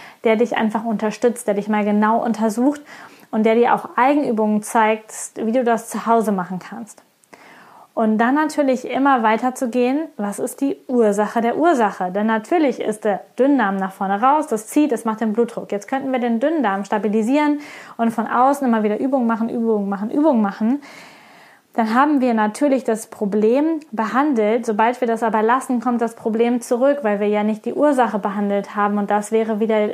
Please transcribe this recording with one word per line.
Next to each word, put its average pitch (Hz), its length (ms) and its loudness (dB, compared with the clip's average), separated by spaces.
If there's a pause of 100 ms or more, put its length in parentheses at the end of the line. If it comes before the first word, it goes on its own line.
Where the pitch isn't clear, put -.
(240)
der 220 120 4
dich 240 220 0
einfach 220 260 0
unterstützt, 226 640 -2
der 208 60 0
dich 202 140 -4
mal 208 180 0
genau 214 380 2
untersucht 226 580 0 (500)
und 220 120 0
der 226 120 4
dir 233 180 4
auch - 240 -4
Eigenübungen 233 640 2
zeigt, 220 500 0 (220)
wie 226 160 -4
du 254 120 2
das 226 260 0
zu - 160 -8
Hause 220 260 2
machen 185 280 -4
kannst. - 440 -16 (920)
Und 220 260 2
dann 240 160 2
natürlich 294 520 0
immer 262 360 2
weiter 226 320 0
zu 254 140 -4
gehen, 247 320 0 (160)
was 202 200 -6
ist - 240 -6
die 277 160 -2 (100)
Ursache 214 540 2
der 233 160 0
Ursache? 226 540 0
Denn 208 160 -2
natürlich 233 520 0
ist 214 260 -6
der 196 160 0 (180)
Dünndarm 247 380 2
nach 190 140 -4
vorne 202 300 -4
raus, 285 240 2
das 220 220 -6
zieht, 294 240 2
das 226 120 -2
macht 220 160 -4
den 220 140 -2
Blutdruck. 220 380 -4
Jetzt 202 160 -6
könnten 269 240 -4
wir 254 80 -2
den 233 200 0
Dünndarm 233 460 0
stabilisieren 226 760 0 (380)
und 233 140 0
von 226 160 -4
außen 269 400 2
immer 226 160 2
wieder 208 160 0
Übungen 262 260 0
machen, 226 240 -2
Übungen 226 400 -2
machen, 196 220 -6
Übungen 285 320 2
machen. 220 400 -2 (920)
Dann 220 160 0
haben 285 280 4
wir 247 120 2
natürlich 233 520 0
das 220 200 -2
Problem 233 760 0 (100)
behandelt. 226 760 0
Sobald 226 340 0
wir 247 80 0
das 226 140 -2
aber 220 220 2
lassen, 247 360 0
kommt 240 220 -2
das 226 140 -2
Problem 233 440 0
zurück, 254 440 0
weil 208 160 0
wir 208 80 0
ja 208 160 0
nicht 214 220 -2
die 240 80 -4
Ursache 247 440 2
behandelt 202 580 -2
haben. 208 220 0
Und 202 140 -2
das 208 200 0
wäre 220 280 0
wieder 214 340 0